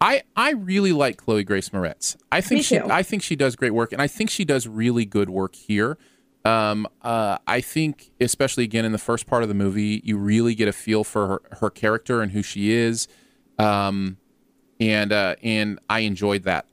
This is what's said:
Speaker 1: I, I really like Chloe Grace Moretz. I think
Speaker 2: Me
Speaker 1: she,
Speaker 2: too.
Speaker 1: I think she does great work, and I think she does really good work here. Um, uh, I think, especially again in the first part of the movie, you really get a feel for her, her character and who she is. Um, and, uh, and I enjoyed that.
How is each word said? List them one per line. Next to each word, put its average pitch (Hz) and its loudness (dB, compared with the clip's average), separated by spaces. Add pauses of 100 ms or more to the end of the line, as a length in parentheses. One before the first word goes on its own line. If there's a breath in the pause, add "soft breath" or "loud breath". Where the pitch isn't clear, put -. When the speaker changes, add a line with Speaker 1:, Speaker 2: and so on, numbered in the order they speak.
Speaker 1:
I, 262 2 (120)
I 262 2
really 196 2
like 139 2
Chloe 107 0
Grace 95 -2
Moretz. 87 -4 (160)
I 170 2
think - 2
Speaker 2:
Me 294 0
Speaker 1:
she, - 2
Speaker 2:
too. - -4
Speaker 1:
I 180 2
think 202 -4
she - -4
does 135 0
great 120 0
work, 117 0
and 131 -4
I 143 0
think 220 -4
she 196 -2
does 135 2
really 113 0
good 101 0
work 95 -4
here. 107 0 (480 soft breath)
Um, 107 2 (160)
uh, 113 -2
I 123 0
think, - -4
especially 123 0
again 113 0
in 110 -2
the 107 0
first - -4
part 120 2
of 110 -2
the 104 -2
movie, 104 0
you 107 -2
really 110 2
get 107 0
a 98 0
feel 107 0
for 104 -2
her, 95 -2 (180)
her 107 0
character 113 0
and 101 -2
who 104 -2
she 101 -2
is. 117 0 (520 soft breath)
Um, 98 0 (640)
and, 107 2
uh, 98 2
and 107 -2 (100)
I 110 0
enjoyed 101 0
that. 90 -2